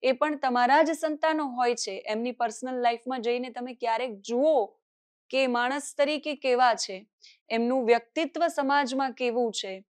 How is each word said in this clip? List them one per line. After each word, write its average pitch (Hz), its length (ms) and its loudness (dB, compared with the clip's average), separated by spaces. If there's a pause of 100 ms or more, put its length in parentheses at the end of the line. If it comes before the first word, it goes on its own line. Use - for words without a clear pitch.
એ 262 80 4
પણ 294 260 0
તમારા 262 460 4
જ 302 80 2
સંતાનો 311 540 -2
હોય 247 300 0
છે. 202 320 -8
એમની 233 240 -4
પર્સનલ 247 500 -4
લાઈફમાં 240 400 -2
જઈને 240 280 -2
તમે 247 240 -12
ક્યારેક 226 460 -4
જુઓ 240 540 2 (560)
કે 262 180 0
માણસ 254 500 -2
તરીકે 294 380 0
કેવા 247 380 4
છે, 202 340 -8 (420)
એમનું 233 360 0
વ્યક્તિત્વ 302 640 2
સમાજમાં 269 680 0
કેવું 240 380 0
છે. 190 320 -8 (140)